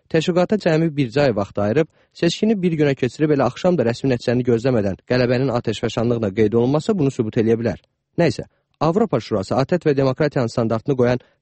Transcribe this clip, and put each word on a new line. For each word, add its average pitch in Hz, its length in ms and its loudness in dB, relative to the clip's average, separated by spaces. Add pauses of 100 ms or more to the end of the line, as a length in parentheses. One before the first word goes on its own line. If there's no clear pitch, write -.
(120)
təşkilatda 175 500 0
cəmi 160 320 2
bircə 139 320 0
ay 113 100 2
vaxt 101 220 -4
ayırıb, 117 300 0 (260)
seçkini 208 480 0
bir 170 160 0
günə 143 160 2
keçirib 147 400 0
elə 139 160 2
axşam 180 280 0
da 120 100 2
rəsmi 127 240 -2
nəticəni 123 340 -2
gözləmədən 113 540 0 (100)
qələbənin 123 480 0
atəşfəşanlıqla 113 800 -2
qeyd 107 160 2
olunması 139 460 0
bunu 139 120 0
sübut 113 320 -2
eləyə 113 160 2
bilər. 110 240 -6 (360)
Nəysə, 160 280 0 (340)
Avropa 165 400 0
Şurası, 104 360 -4
A 131 80 2
T 180 120 -2
Ət 156 120 -2
və 139 80 2
demokratiyanın 135 560 0
standartını 113 440 -2
qoyan 123 220 2 (240)